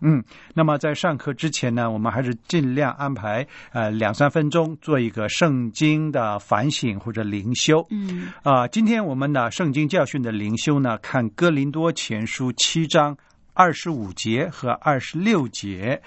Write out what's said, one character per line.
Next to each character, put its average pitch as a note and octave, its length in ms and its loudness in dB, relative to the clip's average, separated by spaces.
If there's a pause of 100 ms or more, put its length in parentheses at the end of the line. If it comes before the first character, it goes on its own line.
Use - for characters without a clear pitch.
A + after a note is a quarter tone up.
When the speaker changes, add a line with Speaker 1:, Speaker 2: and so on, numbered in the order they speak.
Speaker 1:
嗯， D3 220 4 (300)
那 D#3+ 100 4
么 D3+ 120 4
在 D3+ 160 0
上 D3+ 240 0
课 C#3+ 160 -6
之 D#3 160 -4
前 B2 240 -2
呢， A#2 160 0
我 A2 100 -2
们 A2 120 0
还 A2 100 0
是 B2 140 -2 (140)
尽 C#3 260 2
量 C#3 200 2
安 C#3 200 -4
排， A2 320 -4 (240)
呃， A2 220 -2
两 A2 200 0
三 - 160 4
分 D3 220 0
钟 D#3+ 320 0
做 C#3+ 160 2
一 A#2 100 2
个 G#2+ 200 -4
圣 B2+ 420 2
经 D#3 400 2
的 A2+ 300 0
反 A#2 280 0
省 A#2 300 -2
或 A2 140 -6
者 A2 100 -2
灵 G#2 320 -2
修。 D#3 360 2
Speaker 2:
嗯。 F#3 420 -6 (100)
Speaker 1:
啊， B2+ 240 4
今 A3 180 0
天 A3 220 2
我 C#3 80 -4
们 C#3 180 0
的 B2 200 2
圣 E3 200 0
经 D3+ 160 2
教 E3 160 2
训 C3+ 160 -4
的 A#2 120 -2
灵 G#2+ 260 -2
修 D3 220 2
呢， A#2 180 0
看 A#2+ 320 0
哥 - 180 2
林 C#3+ 220 0
多 D#3+ 220 0
前 A2+ 340 -6
书 B2+ 260 -4
七 E3 340 0
章 D3 300 2 (360)
二 F3+ 200 6
十 - 180 -6
五 G#2+ 240 -6
节 B2 340 -2
和 C3 220 -4
二 C#3 280 0
十 - 200 -8
六 F#3 280 2
节， G2+ 600 -6